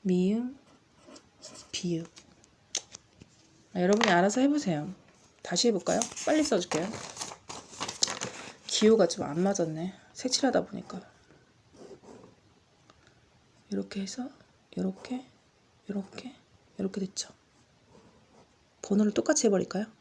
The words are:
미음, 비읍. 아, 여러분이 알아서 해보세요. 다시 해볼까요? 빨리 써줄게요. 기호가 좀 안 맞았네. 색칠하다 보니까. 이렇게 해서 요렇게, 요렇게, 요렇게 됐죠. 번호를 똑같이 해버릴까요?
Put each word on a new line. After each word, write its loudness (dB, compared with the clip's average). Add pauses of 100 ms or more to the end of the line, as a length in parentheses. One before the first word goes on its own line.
미음, 2 (1120)
비읍. -4 (1600)
아, -4
여러분이 4
알아서 4
해보세요. 0 (520)
다시 0
해볼까요? 2 (260)
빨리 4
써줄게요. 0 (1800)
기호가 6
좀 -4
안 -2
맞았네. 0 (200)
색칠하다 0
보니까. -12 (2750)
이렇게 -6
해서 -8 (480)
요렇게, -6 (640)
요렇게, -10 (440)
요렇게 -4
됐죠. -8 (1500)
번호를 2
똑같이 2
해버릴까요? 2 (160)